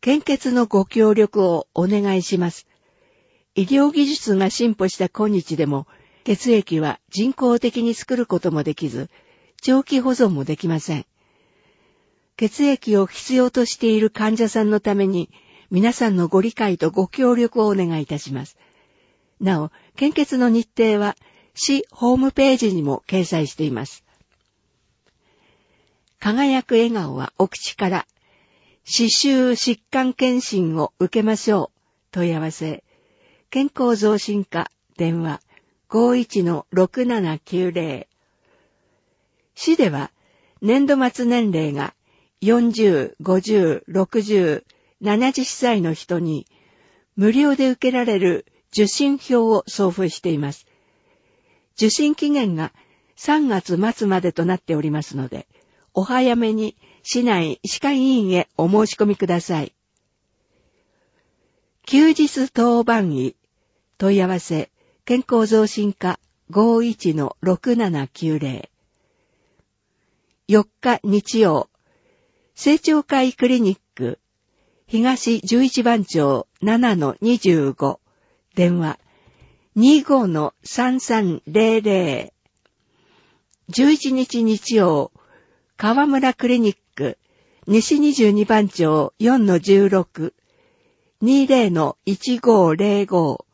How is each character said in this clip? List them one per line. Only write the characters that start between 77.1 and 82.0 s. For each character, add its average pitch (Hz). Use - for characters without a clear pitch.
二 233
十 156
五。 -
電 175
話、 156
二 269
五 269
の 156
三 254
三 208
零 220
零。 185